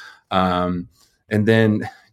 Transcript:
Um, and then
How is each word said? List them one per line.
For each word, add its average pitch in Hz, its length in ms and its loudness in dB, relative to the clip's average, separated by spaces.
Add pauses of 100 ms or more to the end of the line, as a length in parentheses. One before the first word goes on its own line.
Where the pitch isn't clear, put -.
(320)
Um, 90 560 -2 (420)
and 107 160 0
then 107 440 2 (240)